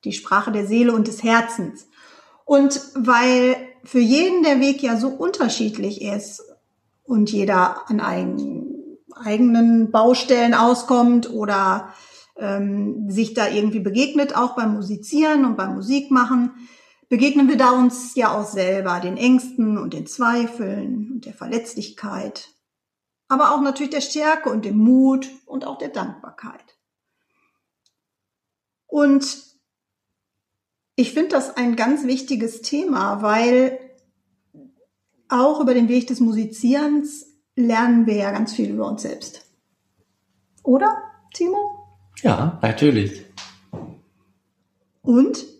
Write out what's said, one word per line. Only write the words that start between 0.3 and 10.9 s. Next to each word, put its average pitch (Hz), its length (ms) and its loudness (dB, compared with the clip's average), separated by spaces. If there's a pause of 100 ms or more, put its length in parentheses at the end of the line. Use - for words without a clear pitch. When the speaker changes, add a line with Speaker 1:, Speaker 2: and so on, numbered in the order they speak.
Speaker 1:
der 202 160 -4
Seele 233 260 2
und 220 140 0
des - 160 -12
Herzens. 226 640 -2 (560)
Und 277 380 4 (120)
weil 254 640 2 (300)
für 247 160 2
jeden 330 420 4
der 285 160 4
Weg 277 240 2
ja 233 140 0
so 233 100 0
unterschiedlich 226 960 -4
ist 208 420 -10 (640)
und 214 260 2
jeder 196 580 0
an 214 120 0
eigen-, - 1000 -8 (160)
eigenen 233 760 4
Baustellen 240 600 4
auskommt 240 760 4